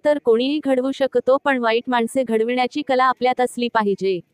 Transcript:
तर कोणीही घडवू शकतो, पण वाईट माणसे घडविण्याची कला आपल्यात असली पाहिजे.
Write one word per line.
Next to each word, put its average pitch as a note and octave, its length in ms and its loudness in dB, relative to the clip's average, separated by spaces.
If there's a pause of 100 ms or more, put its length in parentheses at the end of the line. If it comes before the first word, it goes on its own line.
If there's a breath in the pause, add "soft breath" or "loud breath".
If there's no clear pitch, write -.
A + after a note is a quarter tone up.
तर D4 120 2
कोणीही B3+ 460 0
घडवू C4+ 280 0
शकतो, C4 520 0
पण C#4 140 0
वाईट A#3 300 0
माणसे B3 360 0
घडविण्याची B3 580 -2
कला C4 240 0
आपल्यात B3+ 360 0
असली A#3+ 260 -2
पाहिजे. G3 520 -2 (140)